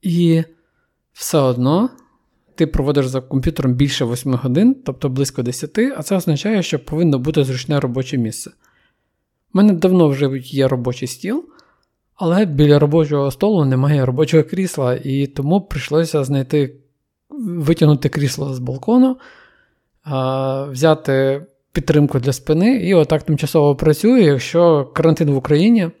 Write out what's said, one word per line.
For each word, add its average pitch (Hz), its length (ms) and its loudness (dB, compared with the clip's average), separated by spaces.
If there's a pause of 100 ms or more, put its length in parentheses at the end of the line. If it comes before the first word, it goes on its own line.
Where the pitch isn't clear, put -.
І 165 400 2 (680)
все - 260 -4
одно 135 520 0 (640)
ти 160 120 0
проводиш 143 400 0
за 131 140 -4
комп'ютером 135 540 -2
більше 135 300 0
восьми 127 320 -4
годин, 156 400 2 (100)
тобто 139 220 -6
близько 135 340 -4
десяти, 156 540 -4
а 156 60 -10
це 196 140 -2
означає, 185 460 -2
що 156 160 -4
повинно 151 400 0
бути 143 260 0
зручне 131 360 -4
робоче 131 380 -4
місце. 110 320 -6
У - 40 -20 (1000)
мене 202 200 6
давно 180 360 4
вже 135 300 -2
є 131 300 -2
робочий 127 400 -4
стіл, 262 360 -6 (680)
але 185 300 0
біля 147 340 4
робочого 147 520 0
столу 196 340 0
немає 135 420 2
робочого 147 380 2
крісла, 156 600 -4
і 139 220 -2
тому 143 340 -2
прийшлося 151 640 -2
знайти, 135 520 -2 (640)
витягнути 160 680 0
крісло 139 460 -4
з 131 40 -10
балкону, 226 600 0 (840)
а, 135 640 -4
взяти 139 840 0 (260)
підтримку 147 460 0
для 131 140 -2
спини, 180 440 0
і 190 180 0
отак 156 280 2
тимчасово 147 540 0
працюю. 208 460 2
Якщо 151 720 2
карантин 160 360 2
в 139 60 2
Україні 165 540 2 (100)